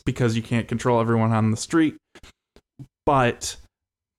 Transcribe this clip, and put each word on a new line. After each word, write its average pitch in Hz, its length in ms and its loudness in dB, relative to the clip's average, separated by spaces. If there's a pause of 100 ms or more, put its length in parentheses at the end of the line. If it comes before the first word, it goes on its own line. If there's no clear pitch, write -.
because 120 320 -2
you 113 60 -2
can't 113 260 -4
control 120 320 0
everyone 113 320 2
on 110 180 2
the 104 60 0
street. 160 400 0 (1080)
But 131 500 0 (640)